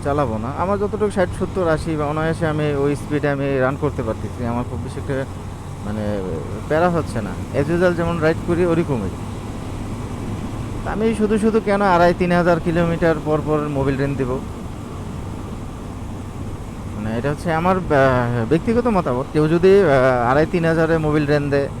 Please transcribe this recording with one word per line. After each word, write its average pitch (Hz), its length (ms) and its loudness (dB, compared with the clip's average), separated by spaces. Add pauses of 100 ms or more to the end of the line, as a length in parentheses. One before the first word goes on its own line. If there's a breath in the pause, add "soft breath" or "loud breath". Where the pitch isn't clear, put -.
চালাবো 139 340 0
না। 110 100 -4
আমার 180 320 -2
যতটুকু 208 320 0
ষাট, 190 180 0 (100)
সত্তর, 185 280 -2
আশি 160 280 0
বা 151 100 -2
অনায়াসে 156 420 -2
আমি 151 280 0
ওই 143 200 2
স্পিডে 143 340 -2
আমি 139 300 0
রান 131 220 0
করতে 135 220 -2
পারতেছি। 110 420 -4
আমার 120 240 -2
খুব 123 140 -6
বেশি 135 160 -8
একটা, 135 260 -4 (600)
মানে, 104 380 -4 (440)
প্যারা 165 220 2
হচ্ছে 143 320 -2
না। 101 80 -4 (240)
As 139 120 2
usual 175 280 2
যেমন 170 260 -2
রাইড 156 180 2 (100)
করি, 175 180 2
ওরকমই। 147 440 0 (1800)
তা 147 60 -4
আমি 220 240 0
শুধু 214 220 2
শুধু 220 220 4
কেন 202 220 2
আড়াই 175 320 6
তিন 180 180 2
হাজার 175 280 4
কিলোমিটার 165 560 2 (100)
পর 151 200 2
পর 151 140 2
মোবিল 139 380 0
রেন 139 180 0
দেব? 131 120 -2 (2750)
মানে, 110 220 -4
এটা 139 120 0
হচ্ছে 160 240 -2
আমার, 180 240 2
আহ, 180 60 -2 (680)
ব্যক্তিগত 226 380 2
মতামত। 143 460 0
কেউ 151 140 4
যদি, 185 340 6
আহ, 131 500 4
আড়াই 151 140 4
তিন 165 200 0
হাজারে 160 320 4
মোবিল 151 280 2
রেন 143 240 2
দেয় 139 200 2 (100)